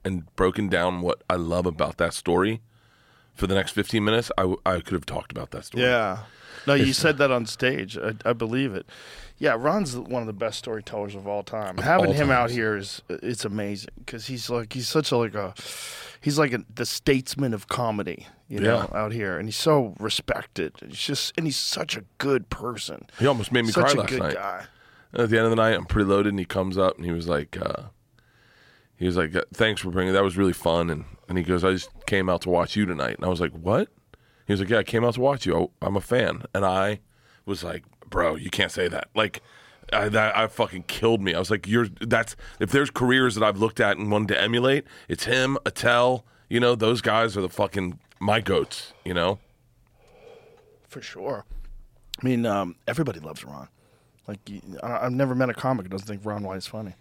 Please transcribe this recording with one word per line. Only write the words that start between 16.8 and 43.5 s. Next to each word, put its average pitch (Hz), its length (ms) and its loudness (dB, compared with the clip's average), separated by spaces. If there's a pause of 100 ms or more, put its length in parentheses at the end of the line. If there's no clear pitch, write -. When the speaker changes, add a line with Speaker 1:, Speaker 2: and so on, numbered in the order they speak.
Speaker 2:
statesman 131 720 0
of 98 140 -8
comedy, 104 580 -2 (220)
you 104 120 -6
know, 107 320 2
Speaker 1:
Yeah. 95 80 -2
Speaker 2:
out 107 120 -4
here, 98 260 -4
and 107 100 -6
he's 107 80 -6
so 139 420 4
respected. - 760 -4 (120)
He's 82 120 -14
just, - 400 -4
and 165 80 -2
he's - 100 -2
such - 400 -4
a 104 80 -14 (140)
good 135 320 0
person. - 560 -8 (120)
Speaker 1:
He 117 80 4
almost 123 260 2
made 120 120 4
me 113 80 0
Speaker 2:
Such 180 120 4
Speaker 1:
cry 143 80 6
Speaker 2:
a 147 40 4
Speaker 1:
last - 140 0
Speaker 2:
good 131 100 -2
Speaker 1:
night. 76 140 0
Speaker 2:
guy. 95 300 -6 (500)
Speaker 1:
At 117 160 2
the 113 80 6
end 113 80 6
of 113 40 6
the 113 60 4
night, 113 180 6
I'm 90 120 -2
preloaded, 101 420 4
and 101 100 0
he 90 60 -2
comes 92 320 -2
up, 92 200 4
and 85 100 -6
he 87 60 -2
was 82 140 -4
like, 76 320 -2
uh, - 260 -8 (1120)
he 90 100 -2
was 90 100 2
like, 82 180 2 (200)
"Thanks 110 260 2
for 92 100 -4
bringing, 92 220 0
that 98 100 6
was 92 140 2
really 95 160 4
fun." 85 380 2
And, 78 160 -4 (200)
and 90 120 -2
he 87 40 2
goes, 87 220 2
"I 95 80 6
just 92 160 -2 (160)
came 95 240 0
out 87 140 0
to 92 80 -4
watch 87 260 0
you 104 80 2
tonight." 71 320 -2
And - 80 -8
I 90 40 2
was 87 120 0
like, 82 120 -2
"What?" 95 360 0 (580)
He 104 60 0
was 98 80 0
like, 95 80 -2
"Yeah, 113 100 4
I 98 60 2
came 117 200 0
out 120 100 2
to 123 60 -4
watch 135 260 0
you. 82 100 2 (260)
I, - 40 -2
I'm 98 100 0
a 95 60 2
fan." 107 400 0 (120)
And 98 120 0
I 95 340 0 (460)
was 95 180 -6
like, 85 200 -8 (240)
"Bro, 85 280 0
you 90 140 -8
can't 95 200 0
say 92 180 -2
that." 82 280 -6
Like, 107 260 0 (500)
I, 104 180 2
that, 107 260 2
I 110 120 4
fucking 92 360 -4
killed 113 380 2
me. 90 120 0
I 85 60 0
was 95 100 -2
like, 101 160 -2
"You're, 113 220 2 (140)
that's, 113 340 0 (240)
if 107 100 0
there's 139 200 4
careers 127 460 4
that 110 60 2
I've 104 160 4